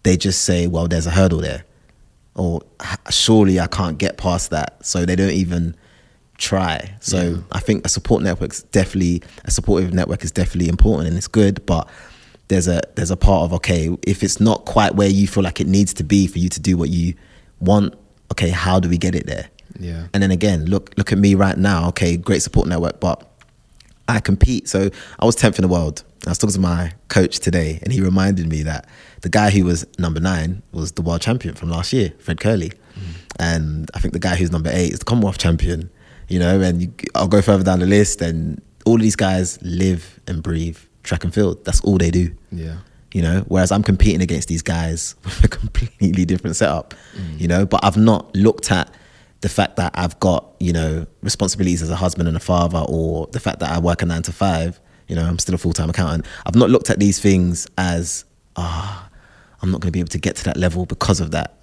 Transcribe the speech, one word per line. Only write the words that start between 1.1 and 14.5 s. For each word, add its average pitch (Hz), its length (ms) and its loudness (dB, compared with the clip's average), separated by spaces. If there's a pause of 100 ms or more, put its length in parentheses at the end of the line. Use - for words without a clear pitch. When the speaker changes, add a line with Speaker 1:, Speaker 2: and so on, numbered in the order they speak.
Speaker 1:
hurdle 85 300 2
there," 71 240 -8 (680)
or, 85 280 -2 (200)
"H-, - 320 -8
surely 101 460 4
I 85 60 0
can't 87 320 -4
get - 180 -4
past 87 340 -4
that." - 340 -6
So 87 200 -2
they 90 100 0
don't 95 160 2
even 87 460 -2 (640)
try. 95 640 -4
So 92 220 -2
Speaker 2:
Yeah. 87 140 -2 (160)
Speaker 1:
I - 80 -4
think - 240 -2
a - 40 -4
support - 340 0
network's - 400 -4
definitely, 90 600 0 (220)
a - 60 -10
supportive 92 420 0
network 90 320 -2
is 80 80 -6
definitely 87 380 0
important 82 380 4
and 82 100 -2
it's 101 100 -8
good, 98 380 2
but 82 200 -2 (640)
there's 92 180 2
a, 87 140 0 (140)
there's 85 160 -4
a 92 60 -2
part 90 280 4
of, 85 80 -2
okay, 85 420 -2 (120)
if 98 160 -2
it's - 180 -2
not 107 240 2